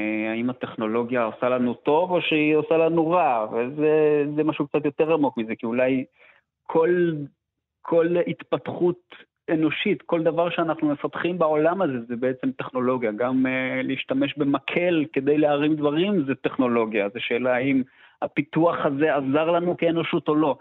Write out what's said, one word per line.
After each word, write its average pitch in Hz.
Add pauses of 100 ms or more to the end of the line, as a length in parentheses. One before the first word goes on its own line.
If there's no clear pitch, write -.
(300)
האם 117
הטכנולוגיה 117
עושה 113
לנו 123
טוב 160
או 175
שהיא 151
עושה 151
לנו 165
רע? 139
וזה, 147 (440)
זה 151
משהו 151
קצת 147
יותר 156
עמוק 143
מזה, 113
כי -
אולי 127 (580)
כל, 170 (720)
כל 165 (200)
התפתחות - (500)
אנושית, 156
כל 170
דבר 170
שאנחנו 160
מפתחים 151
בעולם 160
הזה, 135 (100)
זה 120
בעצם 127
טכנולוגיה. 123
גם, 131
אה, 131
להשתמש 135
במקל 156
כדי 143
להרים 151
דברים 151
זה 135
טכנולוגיה. 113
זו 110
שאלה 123
האם 131 (400)
הפיתוח 156 (100)
הזה 143
עזר 147
לנו 175
כאנושות 165
או 151
לא. 151